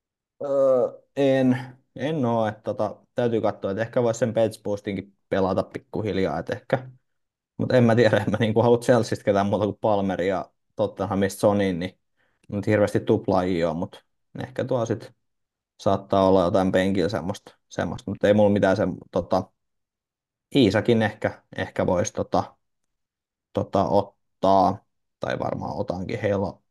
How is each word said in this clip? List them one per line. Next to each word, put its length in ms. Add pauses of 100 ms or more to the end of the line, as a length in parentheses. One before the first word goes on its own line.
(440)
Öö, 440 (280)
en, 420 (380)
en 280
oo, 220
et 160
tota, 340 (180)
täytyy 260
katsoa, 300
et 80
ehkä 240
vois 160
sen 160
bench 280
boostinkin 540 (120)
pelata 340
pikkuhiljaa, 760
et 120
ehkä, 400 (640)
mut 160
en 120
mä 120
tiedä, 200
en 140
mä 100
niinku 220
halua 160
Chelseastä 460
ketään 220
muuta 180
kuin 160
Palmeria 560
ja 140 (260)
Tottenhamista 640
Sonin, 380
niin 200 (500)
mut 180
hirveästi 340
tuplaajia 680
oo, 60
mut 300 (380)
ehkä 220
tuo 220
sit 260 (680)
saattaa 480
olla 160
jotain 280
penkillä 360
semmoista, 500 (100)
semmoista, 420
mut 140
ei 100
mulla 160
mitään 260
sem-, 220 (120)
tota, 400 (1040)
Iisakin 480
ehkä, 400 (140)
ehkä 300
vois 260
tota, 440 (960)
tota 320
ottaa, 1000 (360)
tai 180
varmaan 380
otankin, 440
heillä 260
on 240